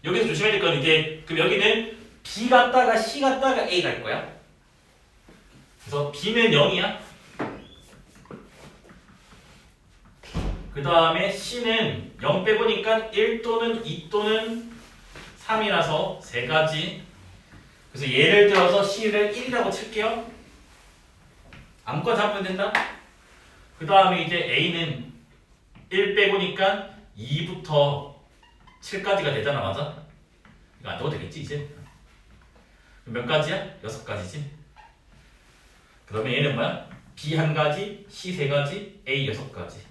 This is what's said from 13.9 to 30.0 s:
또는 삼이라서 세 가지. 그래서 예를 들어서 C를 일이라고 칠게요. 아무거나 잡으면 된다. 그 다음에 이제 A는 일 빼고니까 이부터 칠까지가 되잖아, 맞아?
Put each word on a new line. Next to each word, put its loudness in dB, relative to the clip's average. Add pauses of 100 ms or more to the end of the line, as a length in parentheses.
또는 -2 (680)
삼이라서 -2
세 -6
가지. -2 (920)
그래서 -6
예를 8
들어서 6
C를 0
일이라고 -2
칠게요. -4 (1500)
아무거나 0
잡으면 0
된다. -4 (1040)
그 -12
다음에 8
이제 -2
A는 -2 (800)
일 2
빼고니까 2 (260)
이부터 0 (680)
칠까지가 -2
되잖아, -2
맞아? -6 (840)